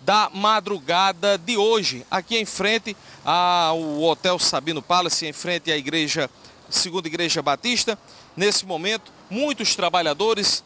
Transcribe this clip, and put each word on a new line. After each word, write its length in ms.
da 320
madrugada 1040
de 200
hoje, 520
aqui 300
em 60
frente 520
ao 800
Hotel 340
Sabino 420
Palace, 460
em 60
frente 400
à 40
igreja, 540
segunda 380
igreja 340
batista. 560
Nesse 280
momento, 480
muitos 460
trabalhadores 920